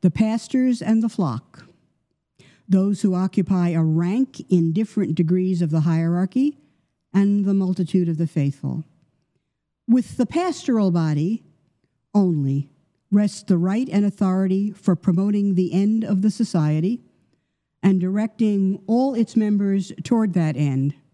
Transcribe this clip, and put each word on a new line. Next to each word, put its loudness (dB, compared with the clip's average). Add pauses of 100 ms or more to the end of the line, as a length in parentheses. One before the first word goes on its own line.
the 4
pastors -2
and 2
the 0
flock, -6 (1000)
those 0
who 0
occupy 0
a 0
rank 0
in 2
different -2
degrees 0
of 0
the 0
hierarchy, 0 (560)
and 2
the 0
multitude 0
of -2
the -2
faithful. -4 (1040)
With 0
the 0
pastoral 0
body -2 (680)
only 0 (420)
rests 0
the 2
right -2
and 0
authority 0
for 0
promoting 0
the 0
end 2
of 0
the 2
society 0 (800)
and 2
directing -2
all 0
its -2
members 0 (120)
toward 0
that 0
end. 0 (180)